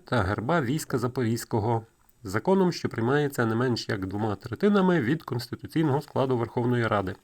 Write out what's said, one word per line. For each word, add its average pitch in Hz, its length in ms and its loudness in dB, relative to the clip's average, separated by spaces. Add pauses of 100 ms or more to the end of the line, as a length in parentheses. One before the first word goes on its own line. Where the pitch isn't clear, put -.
та 120 160 2
герба 104 400 0
війська 135 360 -2
Запорізького 117 880 -2 (380)
законом, 180 480 2
що - 180 -4
приймається 135 560 0
не 110 100 2
менш 120 340 0
як 98 160 -4
двома 104 300 -2
третинами 180 640 2
від 139 220 0
конституційного 139 800 -2
складу 127 360 0
Верховної 120 500 0
Ради. 98 360 0